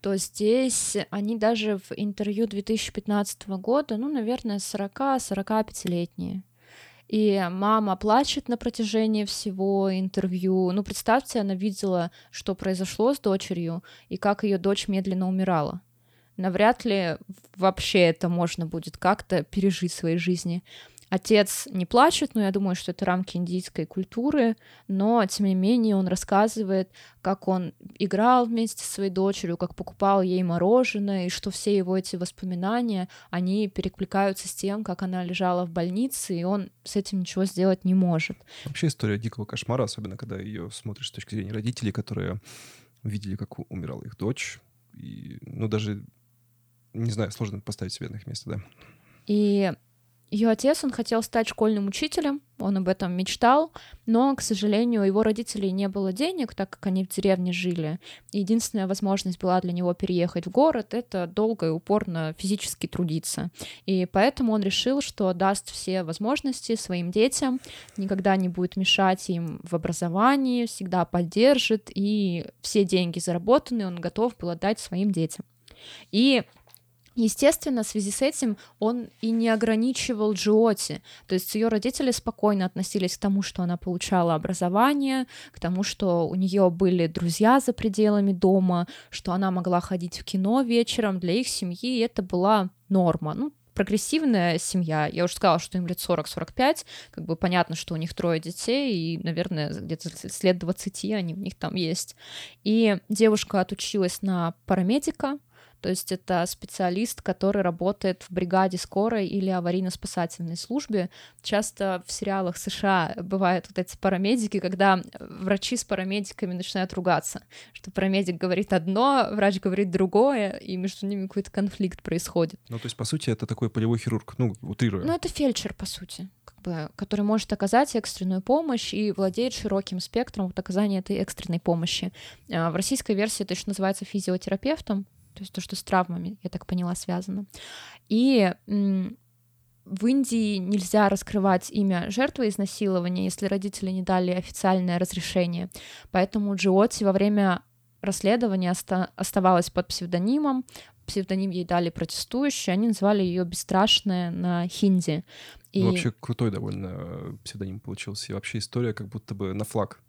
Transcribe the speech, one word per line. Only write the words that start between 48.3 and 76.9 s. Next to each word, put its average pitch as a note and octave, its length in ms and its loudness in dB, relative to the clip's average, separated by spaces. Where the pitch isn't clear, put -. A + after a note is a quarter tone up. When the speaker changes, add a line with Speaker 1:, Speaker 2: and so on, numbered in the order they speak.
Speaker 2:
да. G2 100 -6
Speaker 1:
И G3+ 460 2
её A3 200 2
отец, C4+ 340 2
он C4+ 60 0
хотел A3+ 320 -2
стать A3+ 260 -2
школьным G#3+ 400 0
учителем, C#4+ 540 -2
он G3+ 180 0
об F#3 120 0
этом F#3 260 0
мечтал, B3 580 4
но, B3+ 320 4
к - 60 -8
сожалению, G#3+ 580 2
у G3 60 4
его G3 160 4
родителей G#3+ 500 0
не G3 160 0
было F#3+ 240 -2
денег, D4 420 -2
так F#3+ 140 -4
как - 180 -10
они F#3+ 180 0
в F#3 40 -10
деревне F#3 440 2
жили. F3 460 -2
И G3+ 80 0
единственная G#3 460 0
возможность F#3+ 540 -2
была F#3 220 2
для F3+ 100 -2
него F3 220 0
переехать F3 520 0
в F3+ 40 -6
город — C#4 420 2
это G3 340 -4
долго G#3 420 0
и - 20 2
упорно E3 640 -2
физически - 500 -2
трудиться. E3 640 -2
И F#3 180 2
поэтому A3+ 480 2
он G#3+ 100 2
решил, B3 380 0
что F#3+ 320 -2
даст G3 380 0
все F#3 320 -4
возможности A3+ 760 -2
своим F3 340 -4
детям, B3+ 480 2
никогда G3 400 2
не F#3 140 2
будет F3+ 260 -2
мешать F#3+ 540 2
им E3+ 320 -4
в E3+ 120 -8
образовании, A3+ 920 2
всегда F3+ 400 -2
поддержит, A3 880 4
и G3 500 0
все G3+ 240 4
деньги F3 340 0
заработанные G3+ 680 0
он F3+ 120 -6
готов G#3+ 380 -2
был F3 140 -6
отдать F#3+ 280 -2
своим F#3+ 320 -2
детям. D#3+ 360 -2
И, B3 300 4